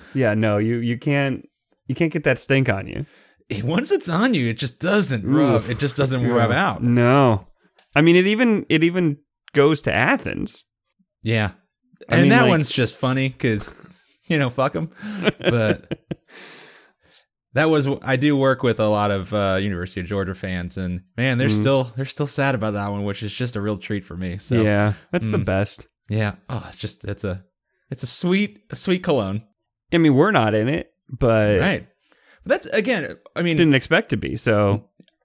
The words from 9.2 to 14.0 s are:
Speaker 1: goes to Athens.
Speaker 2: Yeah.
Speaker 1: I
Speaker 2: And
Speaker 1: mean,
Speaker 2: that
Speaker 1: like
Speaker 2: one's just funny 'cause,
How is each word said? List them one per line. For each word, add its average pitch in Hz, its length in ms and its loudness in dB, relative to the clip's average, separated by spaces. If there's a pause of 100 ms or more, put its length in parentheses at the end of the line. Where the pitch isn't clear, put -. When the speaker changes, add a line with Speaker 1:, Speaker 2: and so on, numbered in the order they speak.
Speaker 1:
goes 147 300 4
to - 120 -2
Athens. - 680 -2 (580)
Speaker 2:
Yeah. 110 280 0 (580)
Speaker 1:
I - 60 -2
Speaker 2:
And 123 80 6
Speaker 1:
mean, - 80 6
Speaker 2:
that 240 120 8
Speaker 1:
like 214 80 4
Speaker 2:
one's 156 200 2
just - 260 -2
funny 135 340 -2
'cause, 113 440 -2 (540)